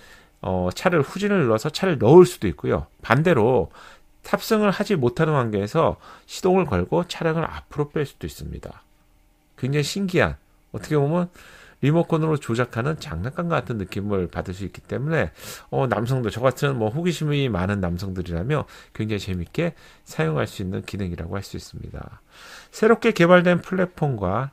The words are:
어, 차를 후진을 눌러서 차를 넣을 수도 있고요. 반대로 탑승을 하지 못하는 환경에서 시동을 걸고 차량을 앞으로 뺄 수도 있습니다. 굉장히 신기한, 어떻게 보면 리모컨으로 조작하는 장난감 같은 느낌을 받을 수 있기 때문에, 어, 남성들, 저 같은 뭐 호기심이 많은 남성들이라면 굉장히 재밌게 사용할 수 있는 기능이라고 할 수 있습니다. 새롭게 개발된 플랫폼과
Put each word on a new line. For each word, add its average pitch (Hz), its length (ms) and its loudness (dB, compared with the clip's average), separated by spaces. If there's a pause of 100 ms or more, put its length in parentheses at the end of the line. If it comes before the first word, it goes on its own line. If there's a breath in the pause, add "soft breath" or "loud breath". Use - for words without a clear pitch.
(420 loud breath)
어, 92 320 -2
차를 - 280 0
후진을 196 420 0
눌러서 113 260 2
차를 175 280 -2
넣을 151 280 10
수도 143 240 -2
있고요. 98 380 -4 (140)
반대로 123 680 4 (520 loud breath)
탑승을 208 460 0
하지 202 280 0
못하는 147 360 0
환경에서 110 600 0 (300 loud breath)
시동을 185 400 0
걸고 151 420 0
차량을 160 380 -2
앞으로 - 440 -8
뺄 151 160 -4
수도 - 220 -10
있습니다. - 560 -14 (720)
굉장히 143 260 0
신기한, 156 520 0 (380)
어떻게 - 240 -2
보면 165 320 0 (520 loud breath)
리모컨으로 160 560 2
조작하는 120 640 -2
장난감 131 480 -6
같은 135 300 -2
느낌을 98 500 -2
받을 90 260 -8
수 98 120 -10
있기 - 160 -12
때문에, 127 500 -4 (380 loud breath)
어, 135 180 -2
남성들, 117 440 -2
저 110 100 -6
같은 135 360 0
뭐 107 120 0
호기심이 147 600 -2
많은 98 300 0
남성들이라면 92 840 -4 (300 loud breath)
굉장히 107 260 -4
재밌게 95 560 -4 (280 loud breath)
사용할 156 440 -2
수 - 140 -10
있는 98 220 -6
기능이라고 92 520 -8
할 98 40 -6 (100)
수 - 60 -12
있습니다. - 640 -14 (500 loud breath)
새롭게 220 420 4
개발된 175 480 6
플랫폼과 135 920 -2